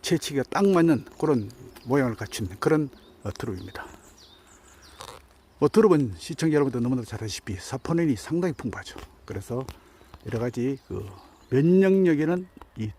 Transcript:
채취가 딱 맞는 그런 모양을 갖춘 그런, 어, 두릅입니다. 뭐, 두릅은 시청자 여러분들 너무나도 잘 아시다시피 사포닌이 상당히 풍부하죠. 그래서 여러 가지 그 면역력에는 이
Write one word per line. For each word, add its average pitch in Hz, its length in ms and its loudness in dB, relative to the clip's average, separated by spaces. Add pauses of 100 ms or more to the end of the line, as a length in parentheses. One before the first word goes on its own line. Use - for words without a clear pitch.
채취가 143 480 -2
딱 196 180 2
맞는 165 380 4 (140)
그런 127 300 0 (360)
모양을 127 300 0
갖춘 107 320 -8 (120)
그런, 151 300 2 (340)
어, 101 80 -6
두릅입니다. 95 540 -10 (1700)
뭐, 143 100 4
두릅은 160 480 4
시청자 160 380 -2
여러분들 135 260 2
너무나도 123 240 -2
잘 110 180 -10
아시다시피 101 320 -8
사포닌이 160 600 -2
상당히 170 380 -2
풍부하죠. - 460 -10 (260)
그래서 117 400 -6 (600)
여러 113 140 -4
가지 123 480 -2
그 95 180 -8 (440)
면역력에는 180 1000 4 (300)
이 107 220 -6